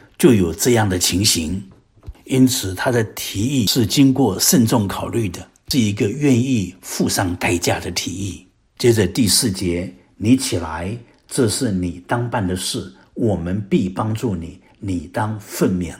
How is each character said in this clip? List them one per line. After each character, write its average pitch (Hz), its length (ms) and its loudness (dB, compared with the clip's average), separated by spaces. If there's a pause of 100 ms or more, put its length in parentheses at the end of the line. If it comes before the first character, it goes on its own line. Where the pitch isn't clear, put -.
(200)
就 135 160 8
有 85 180 2
这 123 200 2
样 110 140 2
的 90 120 0
情 90 260 0
形， 92 380 -2 (640)
因 131 200 4
此 92 300 0
他 - 160 -2
的 117 120 2 (120)
提 - 260 -6
议 127 240 0
是 117 220 2
经 135 260 6
过 113 260 0
慎 123 280 4
重 107 200 2
考 - 200 -6
虑 117 220 -2
的， - 180 -14 (220)
是 139 100 2
一 107 120 2
个 104 160 0
愿 135 320 2
意 123 420 0
付 - 280 -2
上 90 280 -2
代 90 200 0
价 90 220 0
的 95 100 -8
提 87 220 -6
议。 95 340 -8 (320)
接 120 160 4
着 104 140 2
第 110 200 2
四 104 240 2
节 90 400 -4 (240)
，“你 117 220 4
起 110 220 -4
来， 82 360 -8 (320)
这 117 220 0
是 117 220 -2
你 87 360 -2
当 120 220 -2
办 113 160 -2
的 92 100 -2
事， - 380 -6 (220)
我 107 200 0
们 90 320 -4
必 113 220 0
帮 110 240 -4
助 110 220 -4
你， 80 240 -12 (200)
你 90 320 -6
当 107 280 -4
奋 - 320 -2
勉 90 280 -4